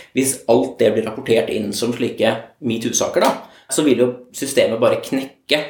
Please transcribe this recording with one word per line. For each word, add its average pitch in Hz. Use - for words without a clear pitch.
hvis 135
alt 131
det 110
blir 110
rapportert -
inn 104
som 120
slike 123
MeToo-saker 117
da, -
så 156
vil 123
jo 123
systemet -
bare -
knekke 135